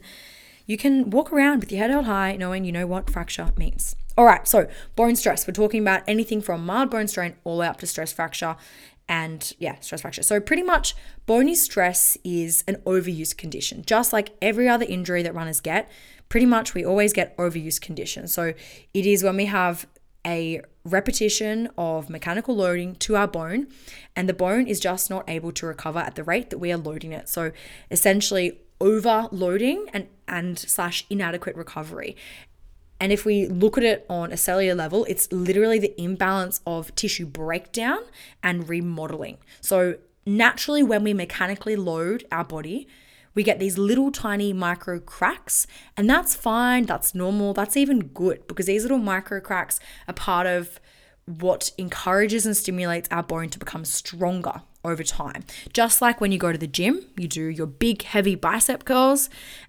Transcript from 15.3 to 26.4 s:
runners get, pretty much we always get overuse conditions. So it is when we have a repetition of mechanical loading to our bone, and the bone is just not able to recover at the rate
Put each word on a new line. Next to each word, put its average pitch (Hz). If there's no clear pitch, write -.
runners 160
get, 175
pretty 240
much 240
we 175
always 208
get 180
overuse 165
conditions. -
So 165
it 196
is 196
when 190
we 202
have 180
a 165
repetition 214
of 160
mechanical 175
loading 180
to 214
our 202
bone, 185
and 185
the 185
bone 202
is 208
just 185
not 190
able 165
to -
recover 160
at -
the 160
rate 196